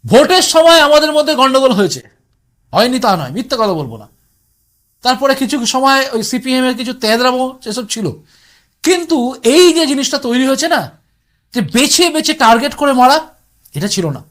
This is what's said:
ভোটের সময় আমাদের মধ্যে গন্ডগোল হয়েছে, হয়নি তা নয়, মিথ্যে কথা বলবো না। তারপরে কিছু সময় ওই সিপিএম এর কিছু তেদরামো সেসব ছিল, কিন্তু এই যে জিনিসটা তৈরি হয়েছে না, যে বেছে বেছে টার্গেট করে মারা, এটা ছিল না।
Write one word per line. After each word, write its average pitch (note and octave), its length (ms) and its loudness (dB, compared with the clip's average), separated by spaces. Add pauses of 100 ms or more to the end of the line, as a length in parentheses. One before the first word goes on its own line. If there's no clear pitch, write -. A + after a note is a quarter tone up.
ভোটের D4+ 500 4
সময় E4 260 6
আমাদের D4+ 320 4
মধ্যে D4+ 240 0
গন্ডগোল C4 360 2
হয়েছে, F3+ 300 -2 (720)
হয়নি B3 260 0
তা G#3+ 180 0
নয়, C3+ 140 -8
মিথ্যে B3 260 -6
কথা G#3+ 160 0
বলবো C3+ 240 -8
না। G#2 100 -20 (960)
তারপরে B3+ 320 0
কিছু C4+ 200 -4 (100)
সময় C4+ 360 0 (100)
ওই A3+ 120 -4
সিপিএম B3+ 420 -4
এর B3+ 140 -2
কিছু B3 140 -8
তেদরামো B3 500 -2 (200)
সেসব A3+ 240 -10
ছিল, G#3+ 200 -6 (760)
কিন্তু E4 340 0 (260)
এই D4+ 300 6
যে E4 180 0
জিনিসটা C#4 260 -4
তৈরি B3+ 300 -2
হয়েছে C4+ 200 -2
না, D#4 140 -2 (720)
যে B3 80 -2
বেছে C#4 480 0
বেছে D#4 240 -4
টার্গেট A#3 420 2
করে C#4+ 180 0
মারা, B3+ 240 4 (560)
এটা D3+ 140 -6
ছিল G3 220 -4
না। B2+ 220 -10